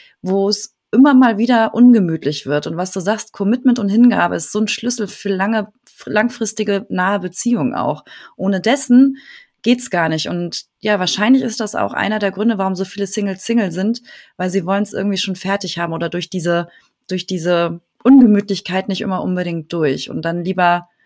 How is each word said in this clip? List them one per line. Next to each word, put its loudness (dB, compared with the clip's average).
wo 0
es -6
immer 6
mal 6
wieder 2
ungemütlich 4
wird. -2
Und -6
was -4
du -6
sagst, -4
Commitment 0
und -2
Hingabe 4
ist -4
so -2
ein 0
Schlüssel -4
für -8
lange, -2
langfristige, -2
nahe -2
Beziehungen -2
auch. -4
Ohne -2
dessen 4
geht's 0
gar 0
nicht. -4
Und -6
ja, 0
wahrscheinlich 2
ist -6
das -4
auch -2
einer -2
der -2
Gründe, -2
warum -2
so -4
viele -6
Singles -4
Single 0
sind, -2
weil -4
sie -2
wollen's -2
irgendwie -2
schon -4
fertig -6
haben -4
oder -4
durch -8
diese, -2
durch -8
diese -2
Ungemütlichkeit 4
nicht -4
immer -4
unbedingt -6
durch. -2
Und -8
dann -4
lieber 0